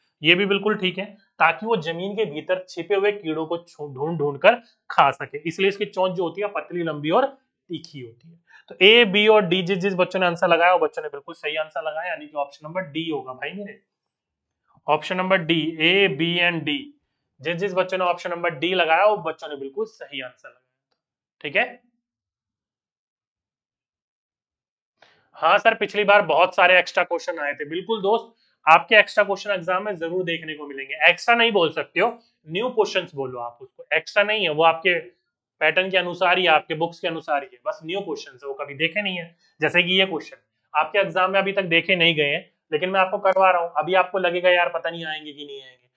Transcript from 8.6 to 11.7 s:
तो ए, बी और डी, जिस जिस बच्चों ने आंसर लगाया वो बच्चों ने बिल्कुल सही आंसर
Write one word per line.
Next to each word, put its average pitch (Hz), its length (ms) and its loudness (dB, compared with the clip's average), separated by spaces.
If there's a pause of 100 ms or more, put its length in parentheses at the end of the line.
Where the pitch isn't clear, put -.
तो - 120 -20
ए, 226 240 8
बी 208 220 2
और 214 160 8
डी, 185 200 0
जिस 185 160 -2
जिस 190 160 -2
बच्चों 180 240 0
ने 185 60 2
आंसर 175 220 0
लगाया 175 260 6
वो 170 60 4
बच्चों 156 240 -2
ने 151 60 -12
बिल्कुल 143 260 -14
सही 151 220 -8
आंसर 156 260 -6